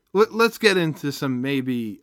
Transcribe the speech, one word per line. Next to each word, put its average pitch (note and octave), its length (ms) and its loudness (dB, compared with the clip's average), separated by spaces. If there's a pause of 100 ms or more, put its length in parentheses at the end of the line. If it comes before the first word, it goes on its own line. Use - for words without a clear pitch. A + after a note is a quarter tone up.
(140)
let, G#3 200 4
let's A3+ 240 0
get G3+ 180 4
into D3+ 360 0
some C3 280 -4
maybe, B2+ 640 -4